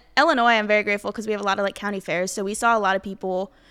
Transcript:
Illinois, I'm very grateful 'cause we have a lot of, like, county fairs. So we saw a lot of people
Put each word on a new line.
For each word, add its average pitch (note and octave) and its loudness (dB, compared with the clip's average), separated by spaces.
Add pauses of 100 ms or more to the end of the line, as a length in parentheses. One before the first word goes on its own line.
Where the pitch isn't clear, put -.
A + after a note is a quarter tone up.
(160)
Illinois, B3+ 4
I'm G#3+ 0
very G#3 4
grateful G3+ -4
'cause G#3+ -8
we G#3+ -2
have G#3 -4
a G#3 -6
lot G3+ 0
of, - 0
like, G3 -2
county G3+ -6
fairs. F3+ -2
So G#3 -6
we G3+ -4
saw A#3 2
a G#3+ 2
lot F#3+ 2
of F#3+ -4
people F#3+ -6 (180)